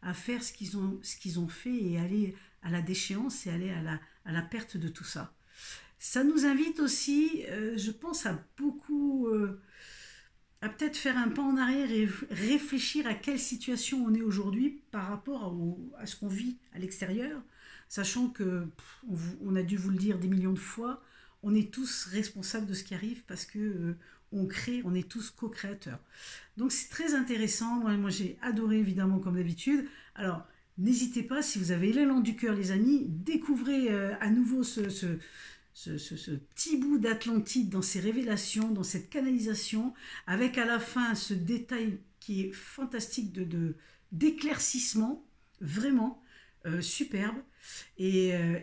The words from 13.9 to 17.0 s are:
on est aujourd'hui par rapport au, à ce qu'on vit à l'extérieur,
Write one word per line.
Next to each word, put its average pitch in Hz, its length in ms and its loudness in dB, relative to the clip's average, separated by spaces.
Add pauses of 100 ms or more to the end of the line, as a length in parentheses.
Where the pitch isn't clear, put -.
on 220 80 6
est 226 80 4
aujourd'hui 208 720 0
par 190 160 -4
rapport 208 460 -6
au, 175 440 -4
à 220 80 -12
ce - 100 -6
qu'on 208 120 -6
vit 233 320 -4 (120)
à - 60 -14
l'extérieur, 202 640 -4 (480)